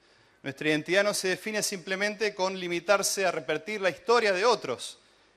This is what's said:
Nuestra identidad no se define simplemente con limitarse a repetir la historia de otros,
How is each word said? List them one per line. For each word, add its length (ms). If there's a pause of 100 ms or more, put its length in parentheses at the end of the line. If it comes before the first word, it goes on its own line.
(420)
Nuestra 280
identidad 340
no 100
se 140
define 340
simplemente 720
con 240
limitarse 680
a 60
repetir 500
la 100
historia 420
de 120
otros, 540 (380)